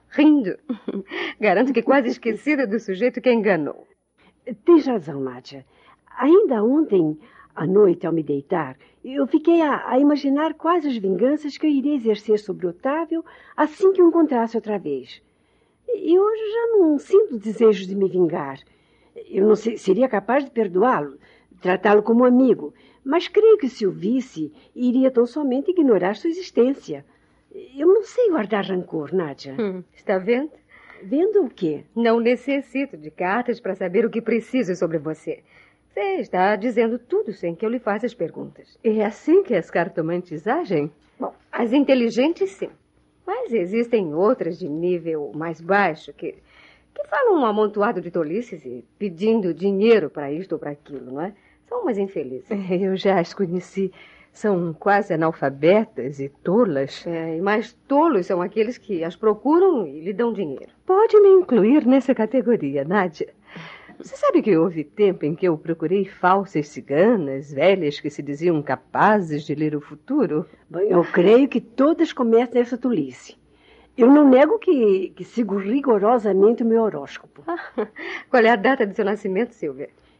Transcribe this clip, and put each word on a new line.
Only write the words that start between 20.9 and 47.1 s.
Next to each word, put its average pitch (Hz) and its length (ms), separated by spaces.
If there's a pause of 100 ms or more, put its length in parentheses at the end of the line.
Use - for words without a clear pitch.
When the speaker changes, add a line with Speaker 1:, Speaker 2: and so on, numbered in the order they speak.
Speaker 2:
tratá-lo 202 420
como 233 240
amigo, 247 480 (300)
mas 330 240
creio 427 300
que 254 120
se 226 160
o 180 60
visse, 160 600 (240)
iria 247 360
tão 240 160
somente 277 440
ignorar 220 440
sua 330 140
existência. 254 760 (720)
Eu 285 120
não 403 160
sei 480 260
guardar 208 360
rancor, 170 480
Nádia. 139 460
Speaker 1:
Hum, 185 240 (100)
está - 240
vendo? 240 320 (540)
Speaker 2:
Vendo 349 400
o 240 60
quê? 151 340 (120)
Speaker 1:
Não 233 240
necessito 269 800
de 151 140
cartas 208 480
para 190 160
saber 190 300
o 220 40
que 226 120
preciso 226 540
sobre 165 220
você. 156 460 (500)
Você 392 60 (220)
está 190 340
dizendo 226 420
tudo 381 360
sem 170 200
que 170 120
eu 220 40
lhe 247 100
faça 214 280
as - 80
perguntas. - 680
Speaker 3:
É 220 220
assim 311 380
que 254 100
as 170 160
cartomantes 175 800
agem? 202 420 (300)
Speaker 1:
Bom, - 140 (180)
as 226 220
inteligentes, 269 800
sim. - 180 (580)
Mas 427 260
existem 208 600
outras 175 420
de 180 120
nível 160 640
mais 160 260
baixo 175 520
que, - 180 (640)
que 571 120
falam 480 340